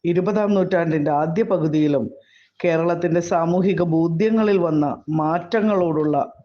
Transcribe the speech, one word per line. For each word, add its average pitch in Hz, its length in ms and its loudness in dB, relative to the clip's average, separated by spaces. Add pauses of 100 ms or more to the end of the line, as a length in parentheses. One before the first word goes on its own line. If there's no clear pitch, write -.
ഇരുപതാം 196 480 0
നൂറ്റാണ്ടിന്റെ 170 580 0
ആദ്യ 160 320 0
പകുതിയിലും 156 680 0 (560)
കേരളത്തിന്റെ 170 540 0
സാമൂഹിക 175 600 0
ബോധ്യങ്ങളിൽ 175 760 2
വന്ന 156 520 0
മാറ്റങ്ങളോടുള്ള 160 1200 0 (120)